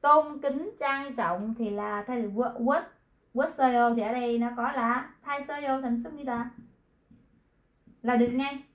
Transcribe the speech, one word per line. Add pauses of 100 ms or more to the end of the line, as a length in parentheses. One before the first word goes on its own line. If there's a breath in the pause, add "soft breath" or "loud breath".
Tôn
kính
trang
trọng
thì
là
thay
vì
what,
what, (520)
what
sơ
ơ
thì
ở
đây
nó
có
là
thay
sơ
ơ
thành
sumnida. (1500)
Là
được
ngay. (120)